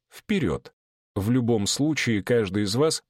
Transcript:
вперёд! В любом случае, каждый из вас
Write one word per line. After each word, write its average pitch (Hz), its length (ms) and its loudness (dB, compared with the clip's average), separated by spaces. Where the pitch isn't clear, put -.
вперёд! 110 600 -4
В 98 120 -2
любом 117 380 2
случае, 127 560 0
каждый 104 400 0
из 101 140 -2
вас 151 340 0